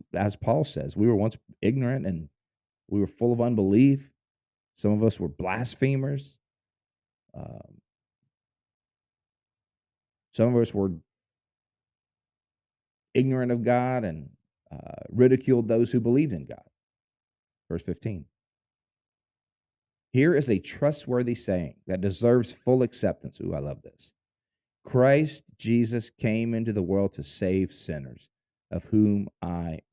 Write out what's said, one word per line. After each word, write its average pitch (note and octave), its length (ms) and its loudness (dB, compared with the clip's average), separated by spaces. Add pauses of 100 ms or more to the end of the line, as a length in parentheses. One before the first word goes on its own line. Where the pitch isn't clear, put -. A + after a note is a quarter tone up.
(140)
as G2 220 -2
Paul C#3 280 -2
says, D#2 320 -8
we G#2 120 2
were A#2 80 4
once G#2 220 0 (240)
ignorant C3 460 -2
and E2 220 -6 (580)
we G2+ 120 -2
were G2 80 2
full A#2+ 260 0
of A#2 80 0
unbelief. A#2+ 680 4 (640)
Some G#2 160 0
of G#2+ 120 2
us A2+ 160 2
were F2+ 80 -4
blasphemers. C3+ 1120 -4 (960)
Um, - 460 -18 (2500)
some A#2+ 220 2
of A#2+ 60 4
us A2+ 120 -2
were G2 180 0 (2250)
ignorant B2+ 380 0
of A#2+ 120 -2
God B2 400 0
and, D#2+ 260 -8 (420)
uh, - 380 -16
ridiculed B2+ 580 4
those A2+ 240 2
who B2+ 80 2
believed B2 340 2
in - 120 -8
God. - 180 -16 (1080)
Verse E2+ 140 -6
fifteen. F2+ 420 -8 (1900)
Here C#3+ 200 4
is C#3 160 0
a G2 100 2
trustworthy B2 760 -2
saying F2+ 400 -4 (100)
that F#2 160 -4
deserves A#2 500 2
full B2+ 300 0
acceptance. - 600 -4
Ooh, F2+ 120 -6
I D2+ 60 -6
love C#2+ 220 -10
this. - 320 -20 (720)
"Christ C#3 580 4 (140)
Jesus A#2 520 0
came A#2 440 -2
into A2+ 180 -4
the G#2 100 -2
world F#2+ 320 0
to D2 100 -12
save F#2+ 500 -2
sinners, C#2 560 -12 (420)
of F2+ 140 -8
whom G#2 420 2 (140)
I E2+ 380 -6 (140)